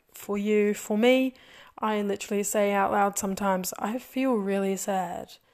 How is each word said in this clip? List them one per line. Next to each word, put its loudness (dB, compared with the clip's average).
for -6
you, 2
for -4
me, 4
I 0
literally -2
say 2
out 2
loud 2
sometimes, -2
"I -4
feel -2
really 0
sad." -6